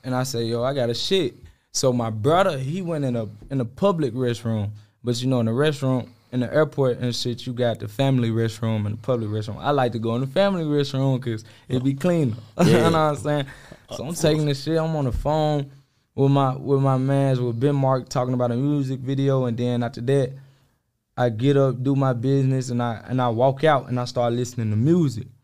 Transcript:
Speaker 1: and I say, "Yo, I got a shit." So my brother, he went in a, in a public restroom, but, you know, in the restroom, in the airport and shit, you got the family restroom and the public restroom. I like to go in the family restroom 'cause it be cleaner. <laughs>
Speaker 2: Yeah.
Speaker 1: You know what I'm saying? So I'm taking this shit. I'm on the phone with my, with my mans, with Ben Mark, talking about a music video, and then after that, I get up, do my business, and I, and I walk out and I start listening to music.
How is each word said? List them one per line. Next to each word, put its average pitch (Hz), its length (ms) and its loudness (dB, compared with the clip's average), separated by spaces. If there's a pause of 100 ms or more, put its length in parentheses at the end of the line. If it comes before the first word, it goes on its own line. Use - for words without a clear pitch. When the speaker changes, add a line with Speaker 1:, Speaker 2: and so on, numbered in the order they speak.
Speaker 1:
and 127 120 -4
I 127 80 0
say, 120 220 -4
"Yo, 117 180 -2
I 135 100 0
got 123 160 0
a 117 60 0
shit." 175 400 0 (380)
So 131 200 2
my 117 160 0
brother, 147 480 2
he 143 240 -6
went 165 240 -4
in 123 100 -2
a, 113 120 -4 (240)
in 135 100 -2
a 120 40 0
public 156 500 0
restroom, 113 560 -2 (320)
but, 120 180 -2
you 127 60 0
know, 127 140 2
in 113 40 2
the 113 60 0
restroom, 135 560 0 (240)
in 127 80 -2
the 120 140 -2
airport 139 460 2
and 120 160 -2
shit, 120 300 -6
you 131 80 -6
got 117 260 0
the 113 100 -8
family 131 420 2
restroom 110 540 -2
and 104 100 -4
the 107 60 -14
public 113 280 -2
restroom. 107 300 -6
I 110 120 -2
like 131 200 2
to 117 80 -6
go 113 160 -2
in 123 60 -2
the 135 60 -4
family 185 360 0
restroom 135 580 0
'cause 117 220 -6 (260)
it 127 140 -2
be 139 100 0
cleaner. 147 420 0 (120)
<laughs> - 100 -18
Speaker 2:
Yeah. 180 80 4
Speaker 1:
You - 80 6
know 175 180 6
what 165 40 2
I'm 156 220 2
saying? 147 280 -2 (500)
So 87 100 -8
I'm 160 100 -8
taking 156 300 2
this 143 180 -2
shit. 160 140 0
I'm 160 180 -2
on 147 100 -2
the 120 60 0
phone 151 580 0 (460)
with 139 160 4
my, 135 240 2
with 135 260 0
my 135 160 2
mans, 135 440 2
with 117 180 -4
Ben 143 160 2
Mark, 131 340 0
talking 123 240 -2
about 123 180 0
a 117 40 0
music 135 460 -2
video, 135 440 0
and 117 120 -2
then 120 260 0
after 117 180 -6
that, 135 320 0 (840)
I 123 120 2
get 123 280 2
up, 135 260 2
do 139 120 2
my 135 180 2
business, 131 560 0
and 120 140 -2
I, 110 240 -4
and 127 140 0
I 123 80 2
walk 135 360 2
out 147 240 4
and 123 100 -2
I 123 60 -2
start 120 280 0
listening 117 380 -4
to 104 60 0
music. 139 500 2 (160)